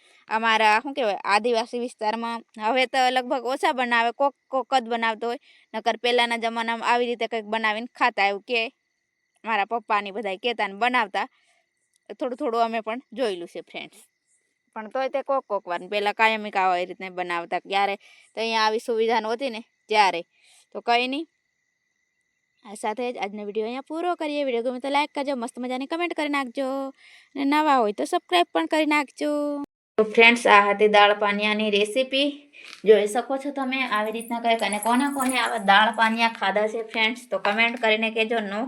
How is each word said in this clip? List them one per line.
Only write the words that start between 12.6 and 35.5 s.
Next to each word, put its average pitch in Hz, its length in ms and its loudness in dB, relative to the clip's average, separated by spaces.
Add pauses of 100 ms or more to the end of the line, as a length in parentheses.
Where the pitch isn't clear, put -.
અમે 226 180 -2
પણ 226 200 -8 (120)
જોયેલું 202 360 -4
છે, 180 140 -14
ફ્રેન્ડ્સ. 147 360 -16 (800)
પણ 214 140 -12
તોય 262 200 -2
તે 269 120 -2
કોક 269 240 -2
કોક 196 200 -4
વાર, 175 220 -4
પહેલાં 208 260 -2
કાયમી 220 360 0
કાવા 185 280 2
એ 180 60 -2
રીતને 185 260 -10
બનાવતા. 175 500 -6
ક્યારે 196 360 -2 (300)
તો - 140 -10
અહીંયા 226 260 0
આવી 220 200 -2
સુવિધા 226 340 0
નહોતી 233 300 -4
ને 220 100 -10 (280)
ત્યારે. 190 340 2 (520)
તો - 60 -12
કંઈ 240 280 0
નહીં. 294 180 -6 (1400)
આ 208 100 -16
સાથે 254 380 -6
જ 254 60 -16
આજનો 208 280 -8
વીડિયો 214 200 -4
અહીંયા 247 220 -10
પૂરો 339 280 -4
કરીએ. 294 280 -4
વીડિયો 233 220 -2
ગમે 254 140 -4
તો 277 100 -6
લાઈક 285 240 0
કરજો, 277 220 -4
મસ્ત 233 220 -8
મજાની 254 280 -6
કમેન્ટ 339 280 -4
કરી 302 140 -4
નાખજો. 277 380 -4 (680)
અને 277 100 -4
નવા 294 340 4
હોય 214 140 2
તો 247 140 -4
સબસ્ક્રાઇબ 349 460 0
પણ 330 140 0
કરી 311 200 0
નાખજો. 294 440 -2 (680)
તો 214 60 4
ફ્રેન્ડ્સ, 233 420 6
આ 202 200 10
હતી 202 220 4
દાળ 208 300 8
પાનિયાની 214 520 0
રેસીપી. 262 580 0 (560)
જોઈ 208 240 8
શકો 240 300 -4
છો 285 120 -8
તમે 269 340 -4
આવી 214 280 -2
રીતના 233 280 -6
કંઈક. 226 220 2
અને 208 160 -2
કોને 240 360 2
કોને 262 240 0
આવા 233 200 -2